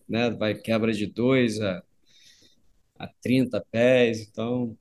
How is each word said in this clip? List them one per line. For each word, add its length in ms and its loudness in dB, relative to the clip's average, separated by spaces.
né, 220 0
vai, 260 -2
quebra 360 0
de 140 -4
dois 540 0
a, 240 -4
a 80 -12
trinta 640 -2
pés, 520 4
então 580 -6